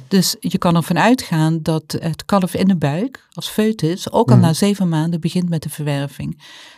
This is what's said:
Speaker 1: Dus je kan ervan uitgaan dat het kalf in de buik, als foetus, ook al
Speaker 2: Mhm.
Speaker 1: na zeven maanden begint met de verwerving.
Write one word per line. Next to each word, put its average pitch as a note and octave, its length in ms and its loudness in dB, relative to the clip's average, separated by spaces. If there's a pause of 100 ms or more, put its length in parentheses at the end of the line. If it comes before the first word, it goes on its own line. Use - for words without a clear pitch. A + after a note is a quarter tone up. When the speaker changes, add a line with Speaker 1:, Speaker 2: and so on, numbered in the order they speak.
Speaker 1:
Dus - 320 2
je F3+ 180 -4
kan E3+ 180 2
ervan E3+ 240 0
uitgaan E3 600 2
dat D#3+ 380 -4
het D#3+ 260 -6
kalf F#3+ 280 0
in F#3+ 140 0
de G3 100 4
buik, D#3 560 -4
als - 160 -10
foetus, G#3+ 600 -2
ook A3+ 180 2
al - 80 8
Speaker 2:
Mhm. F3 80 6
Speaker 1:
na E3 80 4
zeven G3+ 360 0
maanden E3 300 -2
begint E3+ 300 -2
met E3 140 -4
de D3+ 60 -6
verwerving. C#3+ 720 -6 (360)